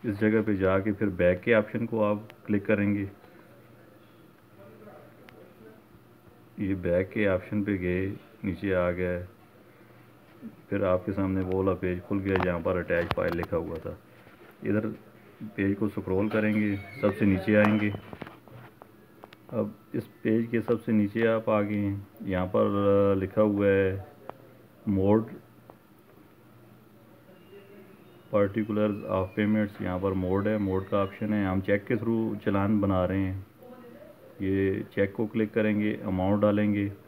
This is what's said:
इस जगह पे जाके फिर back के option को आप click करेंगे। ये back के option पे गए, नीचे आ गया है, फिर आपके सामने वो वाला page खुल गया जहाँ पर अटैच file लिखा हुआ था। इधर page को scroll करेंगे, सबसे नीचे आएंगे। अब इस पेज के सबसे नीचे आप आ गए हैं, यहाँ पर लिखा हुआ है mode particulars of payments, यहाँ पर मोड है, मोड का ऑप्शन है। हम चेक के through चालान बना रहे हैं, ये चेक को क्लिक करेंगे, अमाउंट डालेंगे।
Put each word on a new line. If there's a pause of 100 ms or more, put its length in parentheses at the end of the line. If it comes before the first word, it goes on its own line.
इस
जगह
पे
जाके
फिर
back
के
option
को
आप (180)
click
करेंगे। (3500)
ये
back
के
option
पे
गए, (360)
नीचे
आ
गया
है, (1400)
फिर
आपके
सामने
वो
वाला
page
खुल
गया
जहाँ
पर
अटैच
file
लिखा
हुआ
था। (680)
इधर (680)
page
को
scroll
करेंगे,
सबसे
नीचे
आएंगे। (1600)
अब (160)
इस
पेज
के
सबसे
नीचे
आप
आ
गए
हैं, (140)
यहाँ
पर
लिखा
हुआ
है (840)
mode (3000)
particulars (160)
of (120)
payments,
यहाँ
पर
मोड
है,
मोड
का
ऑप्शन
है।
हम
चेक
के
through
चालान
बना
रहे
हैं, (960)
ये
चेक
को
क्लिक
करेंगे,
अमाउंट
डालेंगे। (160)